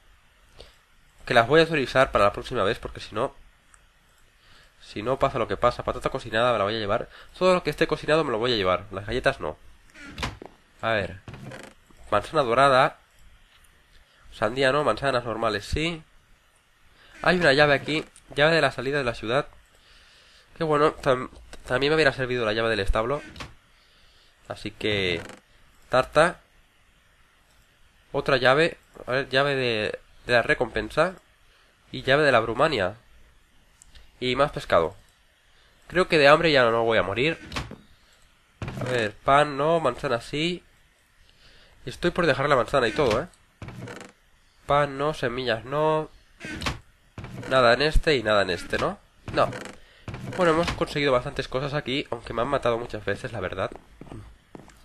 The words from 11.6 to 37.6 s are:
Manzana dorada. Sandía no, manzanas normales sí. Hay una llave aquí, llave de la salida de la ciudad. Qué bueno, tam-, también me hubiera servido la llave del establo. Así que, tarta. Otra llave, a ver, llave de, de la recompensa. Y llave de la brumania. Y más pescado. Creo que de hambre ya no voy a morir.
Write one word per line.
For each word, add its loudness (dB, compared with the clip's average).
Manzana 0
dorada. 4
Sandía 0
no, 2
manzanas 0
normales -2
sí. -4
Hay 2
una 4
llave 6
aquí, -4
llave 4
de 4
la 2
salida -4
de -2
la -2
ciudad. -2
Qué -6
bueno, 2
tam-, -2
también 0
me 2
hubiera 4
servido -4
la 0
llave 0
del 0
establo. 0
Así -12
que, -4
tarta. 2
Otra 0
llave, 2
a -4
ver, -2
llave 2
de, -2
de -2
la 6
recompensa. 0
Y -10
llave 4
de 4
la 6
brumania. 0
Y -2
más 2
pescado. 0
Creo 0
que 4
de 8
hambre 6
ya 6
no 2
voy 4
a 4
morir. -2